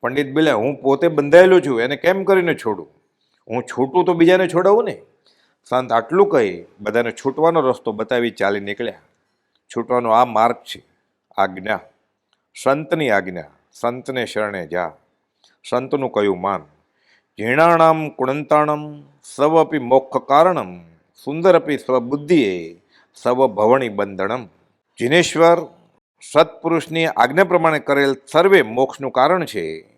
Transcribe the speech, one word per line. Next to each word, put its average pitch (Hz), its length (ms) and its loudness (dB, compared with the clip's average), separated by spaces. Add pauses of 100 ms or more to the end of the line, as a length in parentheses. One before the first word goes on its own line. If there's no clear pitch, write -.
પંડિત 131 300 -4
બોલ્યા, 151 220 0
"હું 123 220 -2
પોતે 139 320 0
બંધાયેલો 165 520 6
છું, 127 200 -2
એને 131 160 -2
કેમ 185 280 -2
કરીને 180 300 0
છોડું? 92 340 -8 (600)
હું 120 140 -6
છૂટું 131 420 -2
તો 180 100 0
બીજાને 175 340 4
છોડાવું 196 360 2
ને." - 180 -10 (680)
સંત 123 240 -2
આટલું 160 360 2
કહી 95 360 0 (160)
બધાને 110 300 -2
છૂટવાનો 151 500 -2
રસ્તો 123 320 -2
બતાવી 117 380 -4
ચાલી 101 300 -4
નીકળ્યા. 104 400 -10 (760)
છૂટવાનો 123 340 -2
આ 113 140 4
માર્ગ 117 320 0
છે, - 300 -20 (500)
આજ્ઞા, 98 440 -4 (840)
સંતની 147 480 -2
આજ્ઞા. 92 340 -4 (280)
સંતને 123 540 -6
શરણે 101 400 -6
જા, 85 260 -6 (760)
સંતનું 131 440 -4
કહ્યું 101 280 -2
માન. 95 200 -4 (800)
"જીર્ણાણામ 160 680 4
કુણંતાણમ 151 960 -2 (200)
સવપી 156 560 0
મોક્ષ 131 500 0
કારણમ 139 540 2 (420)
સુંદરપી 151 540 0
સ્વબુદ્ધિએ 123 1000 -2 (340)
સવ 127 320 0
ભવણી 113 420 2
બંધણમ." 101 580 -6 (540)
જીનેશ્વર 165 680 2 (640)
સત્પુરુષની 165 760 0
આજ્ઞા 151 380 2
પ્રમાણે 165 340 0
કરેલ 139 360 0 (120)
સર્વે 180 360 4
મોક્ષનું 131 480 -4
કારણ 160 340 0
છે. 80 360 -8 (180)